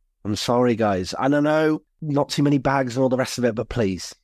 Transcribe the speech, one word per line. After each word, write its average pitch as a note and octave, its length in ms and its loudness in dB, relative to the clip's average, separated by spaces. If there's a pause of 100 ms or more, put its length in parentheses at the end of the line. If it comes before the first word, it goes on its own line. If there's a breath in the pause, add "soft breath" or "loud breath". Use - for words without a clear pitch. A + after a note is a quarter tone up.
(260)
I'm G#2 100 -2
sorry, B2 400 2
guys. G2+ 420 -2
I C3 120 0
don't D3 160 2
know, D#3 360 2 (200)
not D3 280 -2
too - 140 0
many C#3+ 140 4
bags C3+ 400 0
and C3+ 60 2
all C3 60 4
the B2 80 0
rest B2+ 200 -4
of B2 80 -2
it, A2+ 100 2
but A2+ 140 -6
please, G2 440 -2 (100)